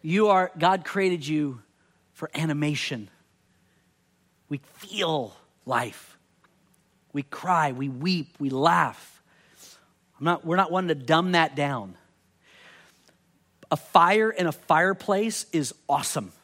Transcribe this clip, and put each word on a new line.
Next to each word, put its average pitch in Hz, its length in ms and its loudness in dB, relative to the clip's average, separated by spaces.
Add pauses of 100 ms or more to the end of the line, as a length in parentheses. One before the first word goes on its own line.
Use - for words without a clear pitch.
You 196 280 2
are, 185 280 4
God 175 280 2
created 180 420 -2
you 147 340 -4 (520)
for - 200 -12
animation. 147 760 -4 (1400)
We 143 140 -8 (140)
feel 160 600 -4 (300)
life. 120 520 -6 (960)
We 143 120 -6
cry, 160 500 -2
we 135 160 -6
weep, 151 500 -4
we 139 100 -2
laugh. 147 720 0 (960)
I'm 135 60 -10
not, 170 220 0
we're 170 100 0
not 185 160 2
wanting 185 160 0
to 160 80 2
dumb 160 380 2
that 160 200 2
down. 135 440 -4 (1700)
A 156 60 0
fire 202 540 4
in 180 180 -2
a 151 60 -2
fireplace 190 1000 0
is 147 240 -2 (140)
awesome. 131 420 -4 (120)